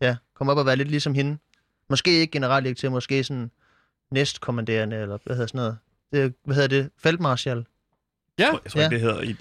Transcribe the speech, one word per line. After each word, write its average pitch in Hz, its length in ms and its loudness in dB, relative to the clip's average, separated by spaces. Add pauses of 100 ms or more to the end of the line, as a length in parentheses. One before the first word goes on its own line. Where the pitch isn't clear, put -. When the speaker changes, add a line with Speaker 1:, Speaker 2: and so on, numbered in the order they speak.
Speaker 1:
ja, 123 140 2 (200)
kom 135 140 -2
op 143 80 4
og 143 80 2
være 131 100 4
lidt 139 120 0
ligesom 147 260 0
hende. 143 240 0 (520)
Måske 139 220 2
ikke 160 200 4
generaldirektør, 131 580 0
måske 131 340 0
sådan 123 280 -6 (600)
næstkommanderende, 113 840 -2
eller 104 260 -6
hvad 127 120 -4
hedder 120 120 -2
sådan 131 120 -8
noget. 113 180 -2 (340)
Det, 135 220 2 (120)
hvad 139 100 0
hedder 139 120 4 (140)
det? 139 160 -6
Feltmarskal. 139 680 0 (720)
Speaker 2:
Ja. 208 60 4
Speaker 3:
Tror, 302 180 2
jeg - 80 -14
tror 151 100 0
ikke, - 20 4
Speaker 1:
Ja. 156 60 2
Speaker 3:
det 120 120 0
hedder 110 200 0
i, 107 200 -4